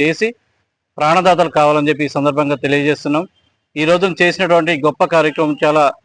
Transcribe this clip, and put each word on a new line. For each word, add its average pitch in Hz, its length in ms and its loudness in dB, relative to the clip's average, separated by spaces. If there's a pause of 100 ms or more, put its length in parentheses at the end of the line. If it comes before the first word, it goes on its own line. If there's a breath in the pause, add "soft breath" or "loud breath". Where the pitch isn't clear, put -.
చేసి 160 280 -2 (680)
ప్రాణదాతలు 170 520 2
కావాలని 151 380 2
చెప్పి 147 160 -2
ఈ 143 40 -4
సందర్భంగా 143 480 -2
తెలియజేస్తున్నాం. 143 680 -2 (520)
ఈ 151 80 -2
రోజున 175 380 0
చేసినటువంటి 170 500 0 (140)
గొప్ప 151 180 0
కార్యక్రమం 151 600 0
చాలా 151 280 2 (120)